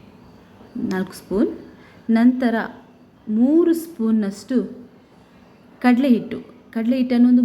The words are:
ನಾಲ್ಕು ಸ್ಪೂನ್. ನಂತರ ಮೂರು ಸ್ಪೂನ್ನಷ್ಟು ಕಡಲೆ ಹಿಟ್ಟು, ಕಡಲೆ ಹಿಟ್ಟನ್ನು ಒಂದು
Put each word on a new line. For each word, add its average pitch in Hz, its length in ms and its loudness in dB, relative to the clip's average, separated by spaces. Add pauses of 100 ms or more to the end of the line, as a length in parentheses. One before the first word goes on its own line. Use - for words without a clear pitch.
(920)
ನಾಲ್ಕು 190 280 -6
ಸ್ಪೂನ್. 240 300 -2 (680)
ನಂತರ 247 360 2 (840)
ಮೂರು 320 440 2
ಸ್ಪೂನ್ನಷ್ಟು 220 760 -4 (1300)
ಕಡಲೆ 247 300 2
ಹಿಟ್ಟು, - 260 -4 (360)
ಕಡಲೆ 233 260 -2
ಹಿಟ್ಟನ್ನು 247 320 2
ಒಂದು 247 100 4